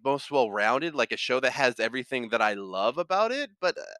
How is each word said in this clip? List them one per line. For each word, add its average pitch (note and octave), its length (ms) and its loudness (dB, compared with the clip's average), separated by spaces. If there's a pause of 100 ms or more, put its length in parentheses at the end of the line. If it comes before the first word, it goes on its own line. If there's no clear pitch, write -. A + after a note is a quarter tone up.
most C#3 280 -2
well-rounded, B2+ 640 2
like, A#2 180 2
a G#2 40 -4
show B2+ 240 0
that B2 120 2
has B2 260 2
everything A#2+ 500 -4
that A2 120 2
I G#2+ 140 2
love G2 440 -2
about F#3+ 320 0
it, C4+ 200 -6 (100)
but, F3 160 -2
uh, - 60 -10 (160)